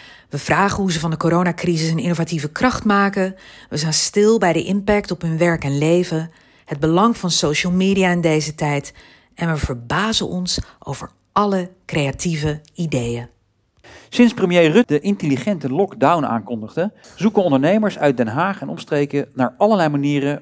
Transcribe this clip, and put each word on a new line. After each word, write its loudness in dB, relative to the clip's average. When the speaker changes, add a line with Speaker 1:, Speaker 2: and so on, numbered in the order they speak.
Speaker 1:
We -8
vragen 0
hoe 0
ze -2
van -2
de -4
coronacrisis 0
een 0
innovatieve -2
kracht -2
maken. 0
We -6
staan -2
stil 4
bij 4
de 0
impact 0
op -4
hun -2
werk 2
en -2
leven, 0
het -8
belang 2
van -4
social -2
media 2
in 0
deze 0
tijd -4
en -2
we -2
verbazen -4
ons -4
over -10
alle 0
creatieve -2
ideeën. -4
Speaker 2:
Sinds 4
premier 4
Rutte 4
de 2
intelligente -2
lockdown 2
aankondigde, -6
zoeken 0
ondernemers 2
uit 2
Den 0
Haag -4
en -10
omstreken -4
naar -2
allerlei 4
manieren 0